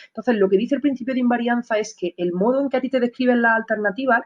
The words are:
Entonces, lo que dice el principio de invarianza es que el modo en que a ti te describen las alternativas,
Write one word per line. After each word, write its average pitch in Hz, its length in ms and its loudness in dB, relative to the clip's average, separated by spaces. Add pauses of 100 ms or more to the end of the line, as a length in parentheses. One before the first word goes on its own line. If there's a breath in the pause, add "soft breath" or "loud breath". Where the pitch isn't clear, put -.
Entonces, 226 280 -2
lo 196 120 2
que 196 80 2
dice 240 180 0
el 262 60 0
principio 262 340 -2
de 254 60 -2
invarianza 240 580 0
es 214 180 -6
que 175 200 -6
el 175 160 -2
modo 226 280 0
en 285 80 0
que 262 80 -2
a 254 40 0
ti 254 100 -4
te 254 100 2
describen 240 400 0
las 226 160 4
alternativas, 226 680 0